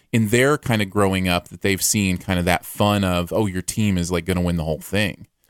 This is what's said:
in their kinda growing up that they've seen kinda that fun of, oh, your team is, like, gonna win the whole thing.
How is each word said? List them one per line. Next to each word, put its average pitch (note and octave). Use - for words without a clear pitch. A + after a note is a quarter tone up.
in A2+
their C3
kinda G#2+
growing F#2+
up F2
that -
they've G2
seen F#2+
kinda F2+
that F2
fun G#2
of, F2
oh, A2
your F#2
team G2+
is, E2+
like, E2+
gonna F2+
win F2
the D#2
whole D#2+
thing. -